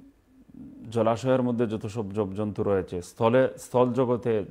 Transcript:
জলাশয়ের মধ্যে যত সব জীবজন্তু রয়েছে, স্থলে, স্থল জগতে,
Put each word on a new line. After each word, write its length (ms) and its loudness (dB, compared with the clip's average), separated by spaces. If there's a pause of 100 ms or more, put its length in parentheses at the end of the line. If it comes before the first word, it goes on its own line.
(920)
জলাশয়ের 520 2
মধ্যে 240 0
যত 200 -4
সব 260 -6
জীবজন্তু 500 -4
রয়েছে, 400 0
স্থলে, 460 2 (100)
স্থল 340 2
জগতে, 580 0